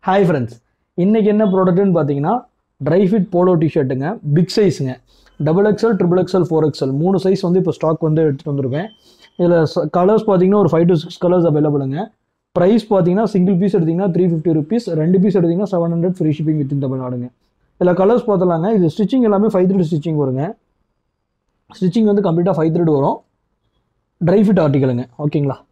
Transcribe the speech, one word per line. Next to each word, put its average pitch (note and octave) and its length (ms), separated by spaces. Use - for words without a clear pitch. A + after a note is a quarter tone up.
Hi F#3+ 200
friends, C#3 280
இன்னைக்கு G#3+ 300
என்ன G#3+ 200
ப்ராடக்ட்னு F#3 440
பார்த்தீங்கன்னா, D3 360
dry D3+ 180
fit G3 240
polo F3+ 180
டிஷர்ட்டுங்க, C#3 440
big F3 200
சைஸுங்க, C#3+ 360
டபுள் E3+ 300
எக்ஸ்எல், A3+ 280
ட்ரிபிள் F3+ 240
எக்ஸ்எல், F3+ 260
ஃபோர் D#3 200
எக்ஸ்எல் C3+ 340
மூணு F#3+ 220
சைஸ் F#3+ 220
வந்து F3 160
இப்போ E3 140
stock D#3+ 300
வந்து D#3 180
எடுத்துட்டு D3 280
வந்திருக்கேன். C#3 360
இதுல F3 220
ச-, F3 100
colors G#3+ 320
பார்த்தீங்கன்னா, F#3+ 340
ஒரு D#3 100
five E3+ 160
to F3+ 120
six - 120
colors F3 260
அவைலபிளுங்க. D3 480
Price G#3 340
பார்த்தீங்கன்னா, F#3+ 420
single F#3 280
piece G#3 160
எடுத்தீங்கன்னா E3+ 380
த்ரீ F3+ 160
ஃபிஃப்டி D#3+ 260
ருப்பீஸ், A3 280
ரெண்டு F#3 200
piece G3+ 180
எடுத்தீங்கன்னா F3 340
seven E3+ 200
hundred F3+ 260
free D#3 180
shipping D#3 240
within C#3 220
தமிழ்நாடுங்க. B2+ 440
இதுல F3+ 220
colors A3+ 280
பார்த்தலாங்க. F3 380
இது F3 160
stitching A#3 360
எல்லாமே G#3 240
five F#3 140
thread F#3 220
stitching D#3 320
வருங்க. C3+ 220
Stitching G#3 420
வந்து G3+ 160
கம்ப்ளீட்டா F3 300
five D#3+ 180
thread E3 220
வரும். C#3 200
Dry F#3 260
fit F#3+ 180
ஆர்டிகிளுங்க, C3 400
ஓகேங்களா? C#3+ 320